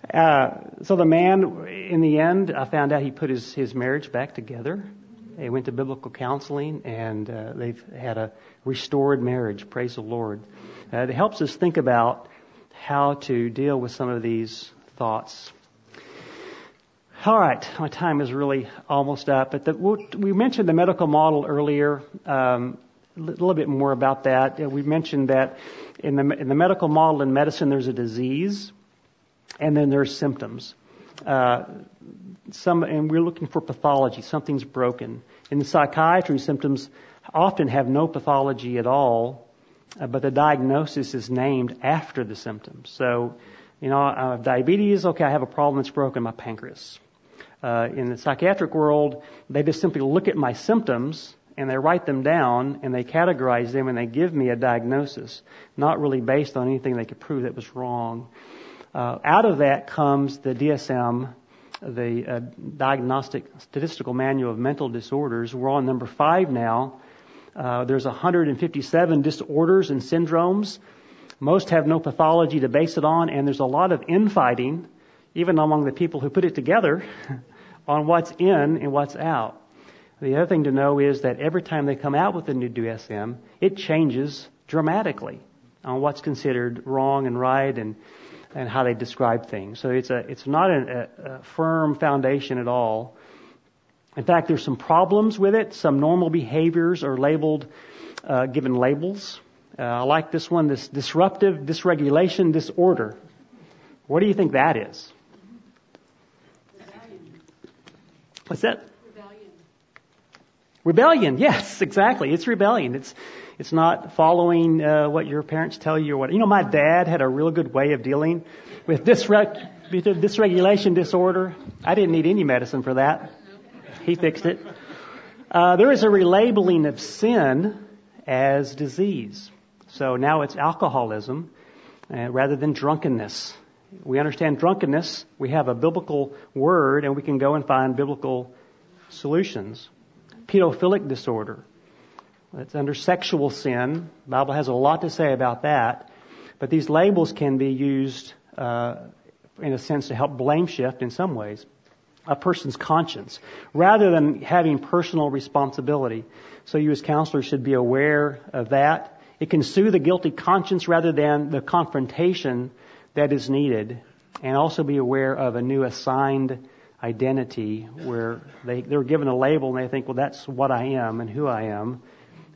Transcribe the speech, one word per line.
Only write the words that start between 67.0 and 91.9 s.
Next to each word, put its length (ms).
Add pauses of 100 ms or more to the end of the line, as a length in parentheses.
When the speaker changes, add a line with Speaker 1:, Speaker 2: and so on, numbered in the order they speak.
Speaker 1:
Uh, 300
there's 220
a 40
hundred 380
and 100
fifty-seven 640
disorders 680
and 100
syndromes. 800 (640)
Most 300
have 160
no 140
pathology 600
to 80
base 280
it 80
on, 240
and 180
there's 140
a 60
lot 260
of 160
infighting, 800 (480)
even 240
among 260
the 80
people 280
who 100
put 160
it 80
together, 500 (240)
<laughs> 600
on 180
what's 320
in 400
and 140
what's 240
out. 440 (600)
The 140
other 100
thing 180
to 80
know 260
is 220
that 200
every 220
time 220
they 120
come 180
out 200
with 140
a 60
new 160
D 180
S 220
M, 280 (220)
it 160
changes 720 (180)
dramatically 720 (440)
on 160
what's 220
considered 640
wrong 400
and 120
right 380
and, 200 (580)
and 140
how 160
they 100
describe 520
things. 320
So 120
it's 200
a, 60
it's 300
not 240
an, 180
a, 420
a 120
firm 520